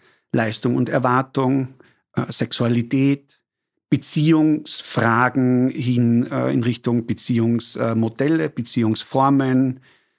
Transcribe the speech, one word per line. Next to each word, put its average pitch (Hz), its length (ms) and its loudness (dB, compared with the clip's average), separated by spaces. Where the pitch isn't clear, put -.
Leistung 120 440 -2
und 127 140 -2
Erwartung, 127 840 0
äh, 135 160 -2
Sexualität, 123 1080 -2
Beziehungsfragen 131 1800 0
hin, 120 600 2
äh, 127 200 -2
in 131 120 0
Richtung 120 420 -2
Beziehungsmodelle, 117 1400 -2
Beziehungsformen. 131 1300 0